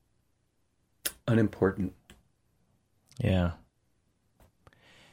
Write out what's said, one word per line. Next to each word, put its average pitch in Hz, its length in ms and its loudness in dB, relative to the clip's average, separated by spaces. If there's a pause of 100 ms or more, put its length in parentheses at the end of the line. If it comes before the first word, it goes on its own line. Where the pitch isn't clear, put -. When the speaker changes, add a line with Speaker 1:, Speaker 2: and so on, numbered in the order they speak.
(1300)
Speaker 1:
unimportant. 104 680 0 (1300)
Speaker 2:
Yeah. 92 320 0 (1600)